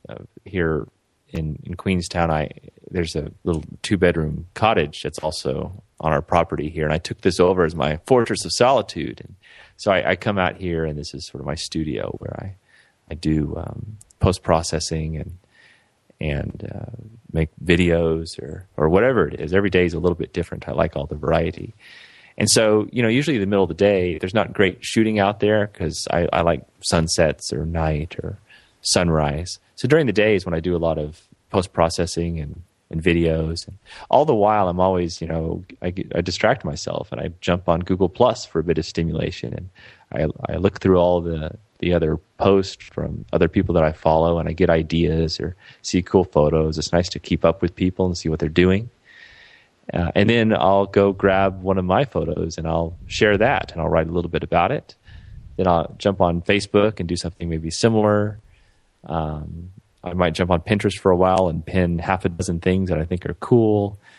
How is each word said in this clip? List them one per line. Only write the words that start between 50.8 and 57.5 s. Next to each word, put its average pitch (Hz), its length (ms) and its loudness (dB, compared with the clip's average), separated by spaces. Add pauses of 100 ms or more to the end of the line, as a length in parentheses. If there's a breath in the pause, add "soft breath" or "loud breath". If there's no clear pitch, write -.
go 101 260 4
grab 95 500 2
one 95 160 0
of 92 60 0
my 95 220 2
photos 82 520 -4
and 82 80 -6
I'll 82 300 -2 (120)
share 107 300 2
that, 117 360 0
and 82 80 -6
I'll 80 80 0
write 82 180 2
a 82 40 -6
little 85 200 -4
bit 80 100 -2
about 87 300 2
it. - 240 -8 (640 soft breath)
Then 92 100 0
I'll 85 300 2
jump 95 240 0
on 87 200 2
Facebook 101 600 0
and 85 80 -6
do 87 80 -4
something 85 320 -8
maybe 80 220 -4